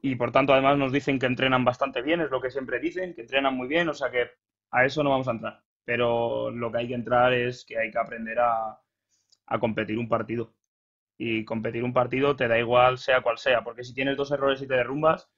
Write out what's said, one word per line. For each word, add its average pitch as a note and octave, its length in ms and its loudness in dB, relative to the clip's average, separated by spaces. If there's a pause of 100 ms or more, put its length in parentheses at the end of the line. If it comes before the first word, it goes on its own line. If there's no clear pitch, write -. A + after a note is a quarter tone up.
Y C3+ 140 -2
por A#2+ 160 -2
tanto, C3+ 220 4
además, C3+ 240 6
nos C3+ 160 0
dicen C#3 260 0
que C3+ 60 0
entrenan B2+ 400 2
bastante C3 360 0
bien, D#3+ 200 0
es C#3+ 100 -2
lo C3 80 -2
que C3 100 -4
siempre B2+ 300 -6
dicen, F3 340 -6
que - 60 -16
entrenan C3 380 0
muy B2+ 100 -6
bien, D#3+ 220 0
o C#3+ 40 -4
sea C3 160 -4
que A#2+ 200 0 (420)
a B2+ 140 4
eso C#3+ 180 0
no C#3 60 2
vamos C3 180 0
a B2 40 -2
entrar. A2 300 -8 (220)
Pero A#2+ 680 0
lo A#2 200 -6
que A#2 60 -4
hay A#2+ 100 -4
que B2+ 60 -6
entrar B2 400 4
es B2 320 -2
que A2+ 120 -8
hay A2+ 140 -2
que A2+ 60 -4
aprender A2+ 420 -4
a, A2+ 400 0 (680)
a A2+ 120 -4
competir A2 400 -2
un A#2 80 -6
partido. A2+ 460 -4 (640)
Y A2+ 260 -2
competir A#2 400 -4
un B2 80 -2
partido B2+ 460 2
te B2+ 100 0
da A2+ 100 4
igual B2 400 4
sea B2+ 240 2
cual A#2 160 -2
sea, A#2+ 240 2
porque A#2 220 -12
si A#2+ 100 -14
tienes C3+ 220 -2
dos C#3 160 -2
errores C#3 300 0
y C3+ 60 -10
te C3 80 -2
derrumbas, C#3 640 0